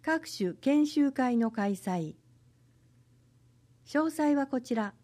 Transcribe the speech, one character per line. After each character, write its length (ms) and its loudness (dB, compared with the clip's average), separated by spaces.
各 260 -2
種 280 -4
研 320 4
修 260 2
会 240 0
の 140 2
開 220 -2
催。 420 -4
詳 240 0
細 240 2
は 120 0
こ 140 -2
ち 140 -4
ら 300 -4